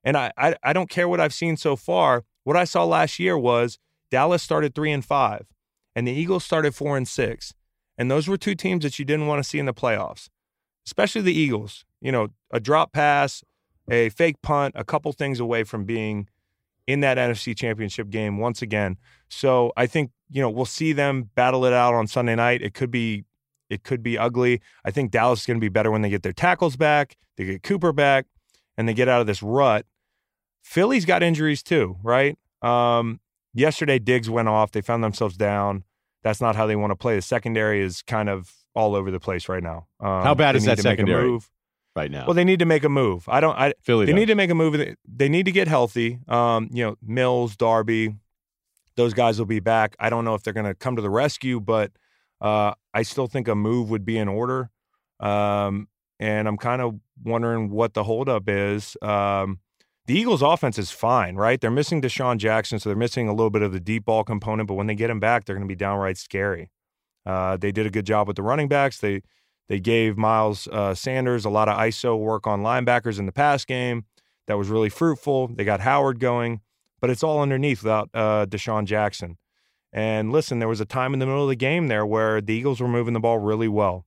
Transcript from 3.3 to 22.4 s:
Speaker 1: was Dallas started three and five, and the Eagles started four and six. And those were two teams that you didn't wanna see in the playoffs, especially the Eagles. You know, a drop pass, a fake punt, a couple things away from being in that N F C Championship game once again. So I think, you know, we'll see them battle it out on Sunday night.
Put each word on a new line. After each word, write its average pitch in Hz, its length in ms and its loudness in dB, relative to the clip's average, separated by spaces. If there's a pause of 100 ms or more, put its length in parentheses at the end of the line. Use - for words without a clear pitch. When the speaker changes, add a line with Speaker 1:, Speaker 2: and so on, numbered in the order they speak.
Speaker 1:
was 120 440 2 (280)
Dallas 160 320 2
started 151 320 -2
three 151 200 -2
and 139 120 -4
five, 107 440 0 (480)
and 120 100 0
the 123 60 -2
Eagles 170 320 -2
started 151 320 0
four 143 200 -2
and 131 120 -2
six. - 460 -6 (440)
And 120 100 -2
those 147 200 0
were 196 80 0
two 202 180 -2
teams 180 300 -2
that 143 160 -6
you 147 40 -6
didn't 151 220 -2
wanna 147 160 0
see 147 160 -6
in 143 80 -2
the 127 80 -4
playoffs, 104 540 -4 (580)
especially - 360 -2
the 185 120 2
Eagles. 117 500 -2 (160)
You 131 120 -4
know, 113 160 0 (240)
a 127 80 -12
drop 147 320 2
pass, 143 500 2 (480)
a 117 200 2
fake 160 320 0
punt, 143 340 0
a 110 80 -8
couple 151 280 -4
things 139 280 -4
away 117 240 0
from 107 200 -6
being 107 440 -4 (580)
in 139 140 0
that 131 180 2
N 123 120 0
F 113 80 -4
C 120 140 -8
Championship 110 580 -6
game 104 280 -4
once 117 240 -4
again. 101 360 -2 (300)
So 127 480 2
I 123 100 2
think, 139 260 -2 (180)
you 139 100 -4
know, 127 100 2
we'll 120 160 -2
see 160 260 -2
them 139 420 -2
battle 127 300 2
it 127 80 4
out 123 220 4
on 113 120 2
Sunday 120 300 0
night. 120 260 2